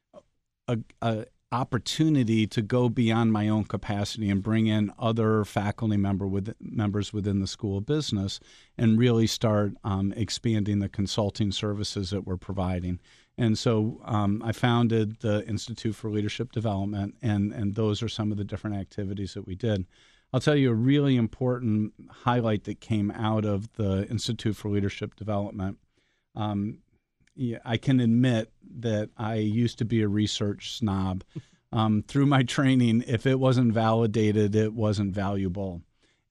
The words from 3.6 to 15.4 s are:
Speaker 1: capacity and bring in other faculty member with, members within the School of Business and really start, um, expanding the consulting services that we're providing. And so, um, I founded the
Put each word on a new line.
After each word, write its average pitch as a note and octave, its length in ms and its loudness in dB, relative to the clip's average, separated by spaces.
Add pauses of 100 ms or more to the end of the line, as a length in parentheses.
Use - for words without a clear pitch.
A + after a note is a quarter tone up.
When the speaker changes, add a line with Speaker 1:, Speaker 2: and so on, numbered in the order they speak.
Speaker 1:
capacity G2+ 680 -4
and G2 140 2
bring A2 240 2
in G#2+ 320 2
other A2 460 2
faculty G#2 500 -2
member G2 320 0
with, G2 320 -4
members G#2 540 -4
within G2+ 260 -2
the F#2+ 80 -2
School G2 300 -4
of G2+ 80 -6
Business A2+ 540 -2 (380)
and A2+ 220 4
really A#2 280 4
start, G#2 460 0 (100)
um, G2 340 -2
expanding G#2 640 -2
the G2 100 -2
consulting G2+ 640 -2
services G2+ 580 -4
that G2 180 -6
we're F#2 100 -4
providing. F2+ 600 -4 (380)
And A2 200 2
so, A2+ 460 0
um, G#2 400 0
I A2+ 80 -4
founded A2+ 680 2
the G#2 280 -2